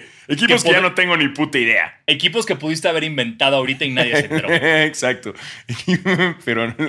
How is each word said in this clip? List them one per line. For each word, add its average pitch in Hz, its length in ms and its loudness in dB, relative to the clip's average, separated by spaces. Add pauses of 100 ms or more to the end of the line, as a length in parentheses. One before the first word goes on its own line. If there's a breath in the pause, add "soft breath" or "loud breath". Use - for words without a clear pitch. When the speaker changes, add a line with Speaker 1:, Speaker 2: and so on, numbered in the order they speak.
(280 loud breath)
Speaker 1:
equipos 165 340 2
Speaker 2:
que 170 80 2
Speaker 1:
que 170 60 6
ya 185 40 4
Speaker 2:
pod- 185 40 0
Speaker 1:
no 180 100 0
tengo 180 240 2
ni 147 120 2
puta 147 280 -2
idea. 113 480 0
Speaker 2:
Equipos 170 400 0
que 180 120 -2
pudiste 156 320 -4
haber 160 160 0
inventado 135 500 -2
ahorita 135 300 -2
y 139 60 -2
nadie 127 260 0
se 143 80 0
enteró. 156 240 -4
Speaker 1:
<laughs> 156 340 2
Exacto. 127 500 -4 (340 loud breath)
<laughs> 180 800 -2
Pero 117 300 -2 (140)